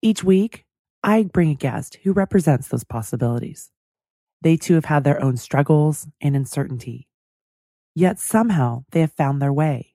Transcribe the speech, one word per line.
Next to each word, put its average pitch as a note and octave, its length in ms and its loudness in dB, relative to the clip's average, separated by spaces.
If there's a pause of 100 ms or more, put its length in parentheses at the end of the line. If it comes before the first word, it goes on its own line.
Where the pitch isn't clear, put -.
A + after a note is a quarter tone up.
Each A3 220 0
week, F#3+ 420 2 (380)
I G#3+ 200 2
bring F3 260 2
a D3 60 0
guest - 480 -6
who F#3+ 100 0
represents E3+ 540 2
those A#2+ 160 -4
possibilities. A#2+ 880 -6 (680)
They E3 160 4
too - 160 0
have D#3+ 120 2
had D3 180 0
their C#3+ 180 2
own C3 160 0
struggles D3 720 0 (120)
and C#3 160 0
uncertainty, B2+ 720 -6 (880)
yet F3+ 240 2
somehow D3+ 720 0
they E3 120 0
have D#3+ 120 0
found C#3+ 260 -2
their C#3 140 0
way. D3 420 -2